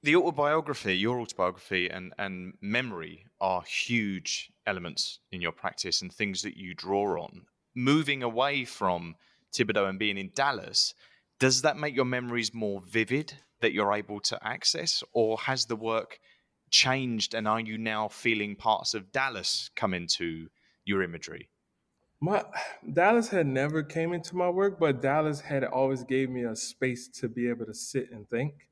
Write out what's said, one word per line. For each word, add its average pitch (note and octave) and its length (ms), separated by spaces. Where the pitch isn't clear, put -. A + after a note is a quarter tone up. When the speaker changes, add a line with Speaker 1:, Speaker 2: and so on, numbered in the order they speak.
Speaker 1:
The D3 120
autobiography, D3 800
your A#2+ 240
autobiography F2+ 680
and, F#2 280
and F#2 440
memory G2 680
are F#2 220
huge - 920
elements F2 540
in F2+ 100
your E2+ 100
practice - 500
and F2+ 120
things G2 280
that G#2 160
you F2+ 160
draw F#2+ 480
on. - 240
Moving C#3 480
away B2+ 420
from F2 500
Thibodaux G#2 360
and F#2+ 100
being G#2 180
in F#2+ 160
Dallas, - 600
does C3 220
that D3 160
make D3+ 180
your C3 100
memories A#2+ 480
more G2+ 280
vivid A2+ 540
that A2+ 120
you're G2+ 200
able G#2 280
to - 240
access, - 580
or A2 260
has C3 260
the A#2 100
work A2+ 440
changed B2+ 640
and A2 140
are A2 120
you A2 180
now A2 300
feeling G#2 480
parts A2 380
of G2 180
Dallas B2+ 640
come G2+ 180
into E2+ 560
your G2 200
imagery? E2 460
Speaker 2:
My, F#3 220
Dallas A3 360
had F3+ 160
never C#3+ 380
came E3 300
into E3+ 220
my F3+ 140
work, F#3+ 300
but C#3 220
Dallas D3 400
had C3+ 220
always C3 400
gave C3 260
me B2+ 140
a A2+ 120
space B2 520
to B2 100
be A#2+ 200
able A#2 160
to A2 80
sit - 380
and G#2+ 180
think. C#3 420